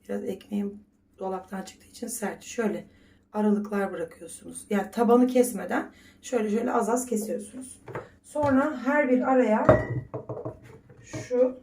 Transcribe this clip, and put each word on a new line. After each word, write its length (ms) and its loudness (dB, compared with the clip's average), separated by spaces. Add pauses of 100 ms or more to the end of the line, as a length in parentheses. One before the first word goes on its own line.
Biraz 200 -6
ekmeğim 600 -6 (340)
dolaptan 440 -8
çıktığı 260 -18
için 180 -12
sert. 360 -8
Şöyle 440 -4 (460)
aralıklar 600 0
bırakıyorsunuz. 760 -12
Yani 200 -2
tabanı 360 6
kesmeden 680 0 (300)
şöyle 280 -2
şöyle 220 0
az 160 2
az 180 0
kesiyorsunuz. 760 -6 (400)
Sonra 640 0
her 260 2
bir 220 2
araya 560 4 (1120)
şu 600 0